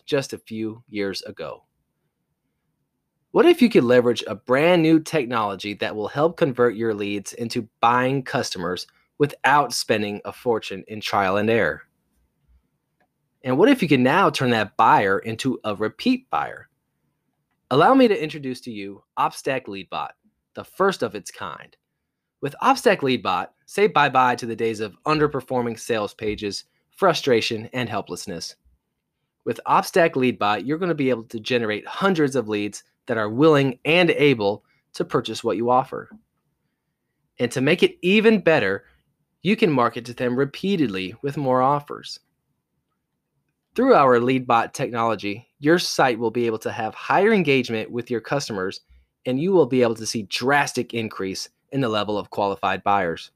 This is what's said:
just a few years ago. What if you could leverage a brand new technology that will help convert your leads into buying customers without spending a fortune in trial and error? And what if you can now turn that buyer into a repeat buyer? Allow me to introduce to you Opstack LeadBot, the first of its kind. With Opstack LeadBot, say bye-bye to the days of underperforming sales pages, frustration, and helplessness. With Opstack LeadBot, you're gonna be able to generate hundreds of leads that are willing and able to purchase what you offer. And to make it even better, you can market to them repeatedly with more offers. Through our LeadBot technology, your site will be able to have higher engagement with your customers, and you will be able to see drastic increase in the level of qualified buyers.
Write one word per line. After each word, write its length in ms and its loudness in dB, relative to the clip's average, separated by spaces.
just 260 -4
a 60 -10
few 500 -10
years 320 -4
ago. 440 -14
What 120 6
if 160 6
you 80 6
could 140 4
leverage 420 4
a 80 -8
brand 480 2
new 180 6
technology 760 -4
that 200 -6
will 120 -6
help 280 -2
convert 380 0
your 220 -2
leads 380 -6
into 360 -6
buying 420 2
customers 640 -6
without 540 0
spending 520 -2
a 80 -10
fortune 540 -6
in 140 -14
trial 360 0
and 140 2
error? 320 0
And 160 -2
what 100 6
if 140 2
you 40 -2
can 140 4
now 300 4
turn 200 -2
that 240 0
buyer 440 4
into 440 -6
a 120 -4
repeat 560 -2
buyer? 360 -6
Allow 240 6
me 120 6
to 160 0
introduce 380 -8
to 100 -14
you 300 -12
Opstack 480 -4
LeadBot, 440 -10
the 100 -14
first 380 -2
of 140 -4
its 160 -14
kind. 440 -14
With 220 -8
Opstack 380 2
LeadBot, 480 -2
say 220 0
bye-bye 480 4
to 100 -10
the 100 -6
days 240 -4
of 160 -8
underperforming 720 -2
sales 340 -4
pages, 520 -6
frustration, 800 0
and 160 -4
helplessness. 680 -10
With 220 -6
Opstack 460 2
LeadBot, 560 0
you're 100 -2
gonna 160 -2
be 160 0
able 140 -2
to 160 -10
generate 480 -2
hundreds 480 0
of 120 -2
leads 360 -4
that 100 -2
are 120 -2
willing 560 4
and 260 4
able 520 2
to 100 -4
purchase 400 -4
what 140 0
you 140 0
offer. 400 -2
And 140 -2
to 80 -2
make 200 2
it 220 2
even 360 4
better, 460 0
you 140 2
can 160 2
market 340 0
to 80 -12
them 240 -2
repeatedly 840 -2
with 140 -6
more 260 0
offers. 560 -4
Through 200 4
our 240 6
LeadBot 540 0
technology, 760 -4
your 220 2
site 400 0
will 100 0
be 160 -2
able 140 -2
to 120 -8
have 220 -6
higher 400 2
engagement 560 0
with 220 -8
your 100 -2
customers, 600 -6
and 160 -4
you 100 -2
will 140 6
be 160 2
able 140 2
to 100 -12
see 180 -6
drastic 720 -2
increase 560 -6
in 100 -2
the 80 0
level 260 -2
of 140 -6
qualified 540 -2
buyers. 520 -2